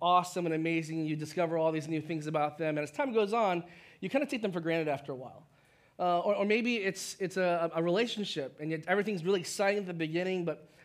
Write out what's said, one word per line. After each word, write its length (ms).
awesome 460
and 80
amazing, 460
and 60
you 80
discover 440
all 120
these 160
new 140
things 240
about 320
them, 220
and 40
as 60
time 240
goes 180
on, 320
you 80
kinda 160
take 160
them 100
for 80
granted 280
after 240
a 40
while. 300
Uh, 220
or, 160
or 80
maybe 320
it's, 420
it's 180
a, 380
a 80
relationship, 760
and 120
yet 160
everything's 360
really 160
exciting 420
at 40
the 80
beginning, 520
but 220